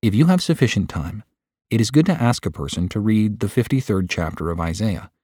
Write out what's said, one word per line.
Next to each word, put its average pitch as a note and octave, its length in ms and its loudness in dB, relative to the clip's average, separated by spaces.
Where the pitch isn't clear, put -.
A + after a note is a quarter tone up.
If G#2 140 2
you D3+ 100 6
have F3+ 160 4
sufficient A2+ 480 0
time, F2 320 -8
it A2+ 100 2
is A2 120 0
good D#3 140 4
to D#3+ 140 0
ask A#2+ 240 2
a F#2+ 60 0
person E2 380 -4
to - 100 -4
read G#2+ 400 2
the G2+ 100 -2
fifty-third A2 600 0
chapter D#2+ 400 -4
of E2+ 80 -4
Isaiah E2+ 540 -4